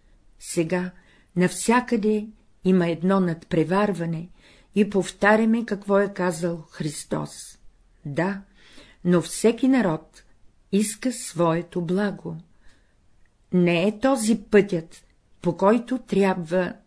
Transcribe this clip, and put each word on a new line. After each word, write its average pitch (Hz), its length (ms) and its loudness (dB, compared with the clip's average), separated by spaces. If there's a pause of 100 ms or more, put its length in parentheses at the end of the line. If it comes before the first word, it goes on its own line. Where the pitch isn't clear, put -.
(400)
Сега 180 520 -4 (440)
навсякъде 214 920 0 (360)
има 180 260 4
едно 180 300 0
надпреварване 170 1120 -2 (460)
и 202 140 4
повтаряме 220 760 2
какво 202 340 0
е 202 140 0
казал 175 440 -4
Христос. - 1000 -10 (460)
Да, 185 360 -4 (640)
но 175 160 4
всеки 233 460 0
народ 202 560 0 (480)
иска 214 400 -2
своето 170 720 -2
благо. 170 560 -4 (1160)
Не 175 340 4
е 208 120 -2
този 226 360 2
пътят, 196 680 0 (360)
по 170 160 -2
който 240 400 2
трябва 185 760 -2 (140)